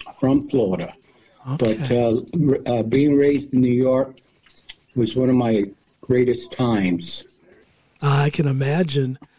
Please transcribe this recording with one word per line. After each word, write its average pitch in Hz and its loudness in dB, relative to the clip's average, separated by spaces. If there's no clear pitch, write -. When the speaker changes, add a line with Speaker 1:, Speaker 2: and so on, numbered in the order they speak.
Speaker 1:
from 135 2
Florida. 90 -2
But, 110 0
Speaker 2:
Okay. 123 0
Speaker 1:
uh, 117 2
r-, 143 2
uh, 120 0
being 139 2
raised 143 2
in 127 4
New 123 2
York 131 0
was 120 0
one 127 2
of 127 2
my 113 0
greatest 123 0
times. 98 -2
Speaker 2:
I 143 2
can 147 -2
imagine. 139 -2